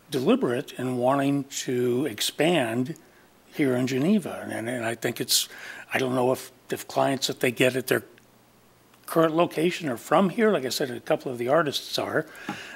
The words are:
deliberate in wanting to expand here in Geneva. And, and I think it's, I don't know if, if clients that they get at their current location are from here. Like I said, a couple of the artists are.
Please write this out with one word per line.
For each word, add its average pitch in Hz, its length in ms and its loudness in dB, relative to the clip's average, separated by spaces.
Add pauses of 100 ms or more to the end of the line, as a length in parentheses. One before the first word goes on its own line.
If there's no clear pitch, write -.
deliberate 139 640 0
in 127 240 -4
wanting 139 480 2
to 123 640 0
expand 131 880 0 (580)
here 135 220 2
in 127 120 0
Geneva. 135 640 0
And, 110 180 -6
and 120 180 -4
I 113 100 -2
think 120 260 -4
it's, - 260 0 (460)
I - 40 -2
don't 127 160 0
know 127 200 4
if, - 180 -6 (180)
if - 200 -8
clients 135 380 0
that 135 120 -6
they 127 120 2
get 127 260 2
at 123 100 -4
their 120 160 0 (1000)
current 165 280 2
location 170 540 0
are 123 80 -2
from 170 340 4
here. 214 220 4
Like 143 140 0
I 123 40 -4
said, 127 220 -2
a 120 80 -8
couple 151 320 -2
of 123 60 -8
the 120 100 -2
artists 170 500 0
are. - 280 -2 (500)